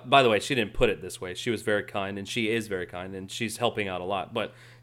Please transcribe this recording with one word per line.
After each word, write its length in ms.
by 160
the 80
way, 100
she 140
didn't 200
put 160
it 120
this 180
way. 140
She 160
was 140
very 200
kind, 360
and 80
she 240
is 160
very 200
kind, 280
and 160
she's 260
helping 300
out 140
a 20
lot. 300
But 200